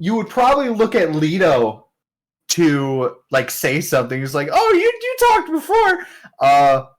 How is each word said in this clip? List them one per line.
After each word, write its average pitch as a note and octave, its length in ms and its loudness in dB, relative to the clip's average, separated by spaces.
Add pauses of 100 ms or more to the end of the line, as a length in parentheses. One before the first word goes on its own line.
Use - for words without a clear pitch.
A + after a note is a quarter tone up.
you F3+ 140 -2
would A3+ 140 -2
probably C4 400 2
look A3+ 260 0
at F3 180 0
Leto D3+ 760 0 (640)
to, C#3 680 0 (140)
like, C3 200 -2
say C#3+ 300 -4
something. C3 380 -2
He's C3+ 160 -8
like, D3 160 -4
Oh, A4 220 0
you, F#4 60 4 (220)
you B4 140 -6 (140)
talked G#4+ 220 0
before. F#4 540 0 (340)
Uh, C#3 440 4 (160)